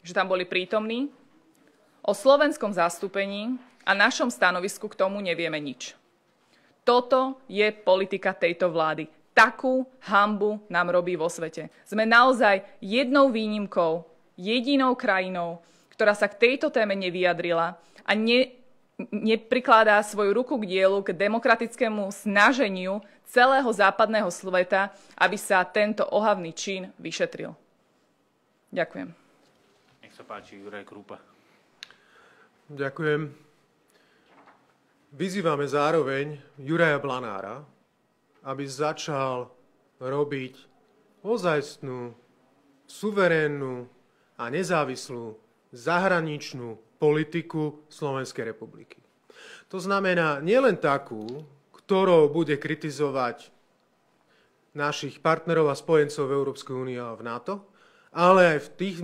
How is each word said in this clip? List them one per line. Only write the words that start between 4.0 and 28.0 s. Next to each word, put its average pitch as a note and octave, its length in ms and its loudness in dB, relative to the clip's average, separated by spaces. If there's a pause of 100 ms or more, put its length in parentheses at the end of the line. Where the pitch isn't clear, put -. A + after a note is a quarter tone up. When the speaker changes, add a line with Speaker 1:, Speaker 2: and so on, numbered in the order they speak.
Speaker 1:
stanovisku F3+ 560 -2
k G#3 80 -12
tomu G3 240 -2
nevieme E3 400 -4
nič. - 400 -12 (880)
Toto B3+ 640 2
je G3+ 240 2
politika F#3+ 560 0
tejto F3+ 400 0
vlády. D#3 400 -2 (280)
Takú B3+ 480 4 (240)
hanbu G#3 560 0
nám F3 240 -2
robí F3 240 0
vo E3 160 -2
svete. D#3+ 400 -10 (160)
Sme G#3 160 -4
naozaj A3+ 560 6 (240)
jednou C4 480 4
výnimkou, G3+ 720 -2 (320)
jedinou B3 640 0
krajinou, F#3 640 -2 (320)
ktorá G#3+ 160 4
sa G#3 160 2
k - 160 -2
tejto C4 320 2
téme G#3 240 0
nevyjadrila F3 800 0 (240)
a - 160 -4
ne-, A#3+ 320 2 (640)
neprikladá A3 880 4
svoju G3+ 320 0
ruku B3+ 240 -2
k F#3+ 160 -6
dielu F#3+ 320 4
k F#3+ 80 -4
demokratickému A3 960 -2
snaženiu G3+ 880 2 (320)
celého C4 400 4
západného G#3 560 2
sveta, F#3 640 -2 (240)
aby F#3 240 2
sa F#3+ 240 2
tento G#3 400 0
ohavný G3+ 480 0
čin F#3+ 480 -10
vyšetril. - 560 -8 (1200)